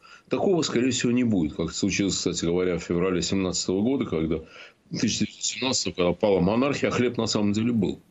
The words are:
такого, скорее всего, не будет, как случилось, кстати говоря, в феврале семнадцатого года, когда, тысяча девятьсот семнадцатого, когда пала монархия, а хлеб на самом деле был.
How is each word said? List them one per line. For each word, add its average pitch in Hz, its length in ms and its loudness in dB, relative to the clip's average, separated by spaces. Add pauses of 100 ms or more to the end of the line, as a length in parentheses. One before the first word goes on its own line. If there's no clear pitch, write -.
(300)
такого, 196 320 2
скорее 127 300 0
всего, 120 200 0
не 123 120 2
будет, 95 300 0
как 82 180 -4
случилось, 98 440 0
кстати - 280 -2
говоря, 90 340 0
в 82 60 -8
феврале 87 380 0
семнадцатого 92 600 0
года, 123 240 0
когда, 80 360 -2 (500)
тысяча - 280 -2
девятьсот - 240 -4
семнадцатого, 117 500 -4
когда 87 180 2
пала 95 300 2
монархия, 123 480 2
а - 20 -2
хлеб 120 260 0
на 113 100 0
самом 104 260 0
деле 113 180 0
был. 90 400 0